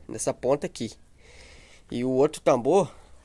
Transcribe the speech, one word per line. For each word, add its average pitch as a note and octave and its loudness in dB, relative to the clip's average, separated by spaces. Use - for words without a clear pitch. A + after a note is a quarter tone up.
Nessa B2 -4
ponta C#3 -2
aqui. A2+ -10
E A#2 -4
o B2+ -2
outro C3+ 2
tambor D3 2